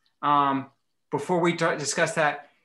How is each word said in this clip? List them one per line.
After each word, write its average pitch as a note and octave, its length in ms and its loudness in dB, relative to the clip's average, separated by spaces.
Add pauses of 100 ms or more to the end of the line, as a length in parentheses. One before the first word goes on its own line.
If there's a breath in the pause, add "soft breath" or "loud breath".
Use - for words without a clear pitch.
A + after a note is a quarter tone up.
(220)
Um, C#3 480 2 (400)
before E3 300 -2
we E3+ 140 2
talk, E3 240 0
discuss D#3 360 -2
that, D3+ 340 -2 (160)